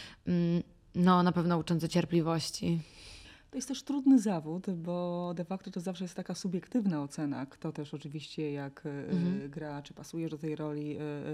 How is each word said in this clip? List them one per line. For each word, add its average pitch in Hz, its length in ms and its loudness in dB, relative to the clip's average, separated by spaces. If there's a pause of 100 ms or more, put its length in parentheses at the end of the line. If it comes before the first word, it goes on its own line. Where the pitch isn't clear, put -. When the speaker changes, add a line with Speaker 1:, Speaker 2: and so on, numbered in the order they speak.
(260)
Speaker 1:
mm, 175 360 2 (320)
no, 180 280 8
na 180 100 6
pewno 170 260 4
uczący 160 300 0
cierpliwości. 165 920 0 (720)
Speaker 2:
To - 80 -8
jest 254 100 -6
też 262 140 -4
trudny 277 360 8
zawód, 180 520 -2
bo 175 680 -2
de 180 80 -4
facto 190 260 -8
to 185 100 -6
zawsze 185 240 -4
jest 175 100 -10
taka 185 200 -8
subiektywna 185 680 0
ocena, 139 440 -4
kto - 260 -8
też 147 220 -8
oczywiście 151 580 -6
jak, 139 340 -8
e, 151 40 -6
Speaker 1:
Mhm. 175 600 -2
Speaker 2:
gra, 147 320 -8
czy - 120 -16
pasujesz 165 360 -6
do 151 80 -6
tej 151 180 -4
roli, 147 400 -4
e, - 40 -6 (340)